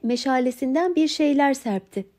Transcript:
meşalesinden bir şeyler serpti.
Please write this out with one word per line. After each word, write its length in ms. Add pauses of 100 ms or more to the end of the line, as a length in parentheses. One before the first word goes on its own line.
meşalesinden 920
bir 140
şeyler 460
serpti. 520 (120)